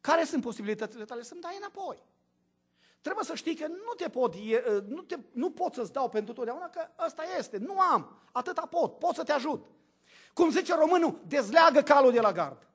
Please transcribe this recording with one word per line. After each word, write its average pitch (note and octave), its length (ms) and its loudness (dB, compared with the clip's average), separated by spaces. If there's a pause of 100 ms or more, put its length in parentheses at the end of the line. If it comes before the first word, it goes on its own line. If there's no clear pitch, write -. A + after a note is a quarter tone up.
Care E4 240 2
sunt D4+ 180 -4
posibilitățile G#3+ 600 -8
tale A#3+ 180 -12
să-mi F4 180 -16
dai F4 160 -12
înapoi?” G4 460 -12 (960)
Trebuie G4+ 240 -6
să E4+ 100 -8
știi D#4+ 220 -6
că D#4 100 -8
nu G4+ 300 -8
te F4 120 -6
pot, B3 260 -2
e, A3 520 0
nu C#4+ 160 -10
te, E4+ 160 -10 (140)
nu C#4+ 180 -2
pot - 240 -4
să-ți A#3 180 -8
dau C4+ 160 -2
pentru G#3+ 260 -4
totdeauna, C4+ 340 -8
că E4 200 -10 (180)
ăsta D#4 160 -6 (160)
este, A3 180 -8
nu F#4 240 -4
am, C#4 380 2 (140)
atâta D#4+ 340 -4
pot, E4+ 320 0
pot E4 160 0
să D#4+ 100 -4
te - 80 0
ajut. C#4+ 340 -2 (680)
Cum E4 180 4
zice F4 240 0
românul, E4 520 4
„Dezleagă C#4+ 540 6
calul C#4 320 6
de A#3 80 4
la G#3+ 120 4
gard.” D#3 420 -6